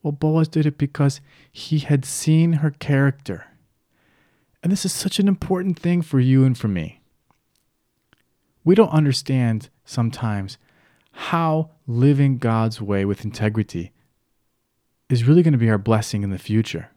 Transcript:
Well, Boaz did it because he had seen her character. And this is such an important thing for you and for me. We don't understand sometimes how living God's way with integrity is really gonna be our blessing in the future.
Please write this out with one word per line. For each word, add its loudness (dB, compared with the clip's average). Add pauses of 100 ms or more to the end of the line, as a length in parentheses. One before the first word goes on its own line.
Well, -4
Boaz 0
did -2
it -2
because -2 (300)
he -4
had 0
seen 2
her 0
character. -2 (1120)
And -2
this -2
is -4
such -6
an 2
important -2
thing -2
for 0
you 4
and 2
for -4
me. -6 (1600)
We 6
don't 4
understand 0 (140)
sometimes -4 (540)
how -4 (160)
living 2
God's -2
way -2
with -4
integrity -4 (1160)
is 0
really 6
gonna 4
be 2
our 2
blessing -2
in -4
the -6
future. -4